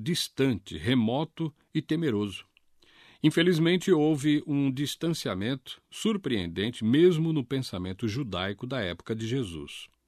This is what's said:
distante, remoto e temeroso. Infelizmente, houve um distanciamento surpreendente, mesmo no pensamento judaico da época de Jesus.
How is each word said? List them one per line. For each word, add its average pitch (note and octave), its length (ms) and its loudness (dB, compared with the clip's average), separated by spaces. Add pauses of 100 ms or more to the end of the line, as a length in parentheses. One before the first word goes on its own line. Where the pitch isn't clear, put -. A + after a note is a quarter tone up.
distante, C3 720 -2
remoto B2+ 760 0 (220)
e D#3 80 -2
temeroso. A2 640 -2 (800)
Infelizmente, E3 680 4
houve D3+ 540 4
um C#3+ 260 0
distanciamento C3 1160 -4
surpreendente, A2+ 960 -2
mesmo D#3+ 480 4
no D3 100 0
pensamento A#2 640 -4
judaico G2+ 600 -4
da C3 140 -4
época F2+ 340 -6
de A2 120 -6
Jesus. G#2 600 -8 (200)